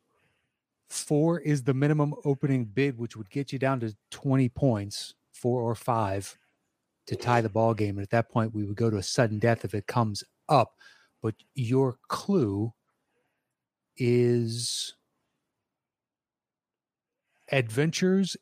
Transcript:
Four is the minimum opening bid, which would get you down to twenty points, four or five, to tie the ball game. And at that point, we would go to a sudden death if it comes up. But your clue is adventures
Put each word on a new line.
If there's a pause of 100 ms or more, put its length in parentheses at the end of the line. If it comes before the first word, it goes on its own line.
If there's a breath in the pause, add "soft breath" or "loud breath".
(880)
Four
is
the
minimum (100)
opening
bid,
which
would
get
you
down
to (160)
twenty
points, (180)
four
or
five, (720)
to
tie
the
ball
game.
And
at
that
point,
we
would
go
to
a
sudden
death
if
it
comes (240)
up. (480 soft breath)
But (180)
your (100)
clue (1200)
is (2500)
adventures